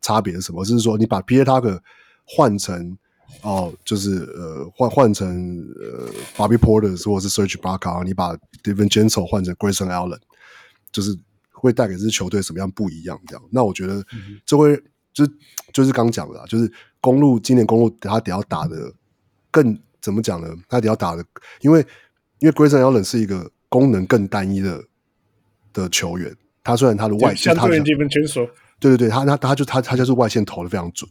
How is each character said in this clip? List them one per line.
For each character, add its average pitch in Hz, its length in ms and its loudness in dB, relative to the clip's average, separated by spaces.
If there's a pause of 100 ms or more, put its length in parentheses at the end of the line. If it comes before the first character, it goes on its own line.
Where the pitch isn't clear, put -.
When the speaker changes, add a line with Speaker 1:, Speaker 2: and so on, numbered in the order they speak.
Speaker 1:
差 107 180 0
别 98 140 -4
是 92 80 -8
什 92 100 -10
么？ 87 100 -8
而 95 40 -4
是 117 140 0
说， 110 180 0
你 110 80 2
把 107 160 -2
P 123 160 0
J 135 60 6
Tucker 123 360 2 (460)
换 117 320 2
成， 90 400 -8 (460)
哦， 95 280 -4 (140)
就 110 100 -4
是， 98 220 -2 (180)
呃， 80 400 -12
换， 123 140 0
换 113 240 4
成， 90 500 -6 (160)
呃， 60 300 -14 (260)
Bobby 107 220 2
Portis 107 480 4
或 101 140 0
者 95 80 -6
是 - 20 -4
Serge 98 280 -2
Ibaka， 90 460 -6
你 92 100 -6
把 87 220 -4 (280)
DiVincenzo 104 600 2
换 98 180 -2
成 90 100 -6
Grayson 95 360 -4
Allen， 90 280 -6 (760)
就 - 100 -6
是 98 140 -4 (360)
会 127 200 0
带 117 160 0
给 95 60 -6
这 90 60 -10
支 104 100 -4
球 98 180 -4
队 101 140 -2
什 92 100 -8
么 82 60 -10
样 95 140 -6
不 98 180 -4
一 80 140 -18
样 82 240 -12
这 - 80 -18
样。 - 160 -20
那 123 120 2
我 101 80 0
觉 95 140 -6
得 98 180 -6 (420)
这 147 120 2
会， 147 160 6
Speaker 2:
嗯 143 60 0
哼。 - 40 -20 (300)
Speaker 1:
就， 147 100 2 (480)
就 135 120 2
是 135 80 2
刚 117 200 2
讲 82 160 -8
的 76 120 -18
啦， - 80 -20
就 113 100 -2
是 113 140 0 (280)
公 127 200 4
路， 139 200 6
今 127 160 2
年 120 120 6
公 113 120 4
路 117 80 4 (140)
他 113 180 -2
得 - 120 -8
要 95 100 -6
打 80 260 -6
得 78 240 -10 (600)
更， 123 280 2 (220)
怎 104 100 -6
么 107 120 -2
讲 85 180 -6
呢？ 82 60 -12 (200)
他 123 140 0
得 110 60 0
要 107 80 2
打 92 200 -4
得， 85 80 -12 (380)
因 139 100 2
为， 160 140 6 (540)
因 156 100 6
为 - 20 2
Grayson 147 300 4
Allen 127 220 4
是 117 160 -2
一 107 80 0
个 92 240 -6 (180)
功 131 220 4
能 95 160 2
更 104 200 2
单 98 240 -4
一 98 80 -2
的， 92 240 -6 (880)
的 95 180 -6
球 87 280 -4
员， 87 180 -10 (280)
他 120 120 0
虽 123 120 4
然 110 100 4
他 110 100 -2
的 104 100 0
外-， 120 180 4
Speaker 2:
就 - 180 0
相 - 20 4
对 165 220 2
于 151 60 0
Speaker 1:
就 147 120 0
他 139 80 -2
Speaker 2:
DiVincenzo。 143 460 -2 (300)
Speaker 1:
对， 131 180 6
对， 117 100 4
对， - 20 4
他， 123 140 0
他， 143 140 2
他 135 160 0
就， 143 100 -2
他， 131 160 -2
他 131 160 -4
就 127 80 2
是 127 100 2
外 120 140 2
线 107 160 0
投 87 200 -8
得 87 60 -10
非 98 60 -6
常 87 160 -6
准。 - 200 -14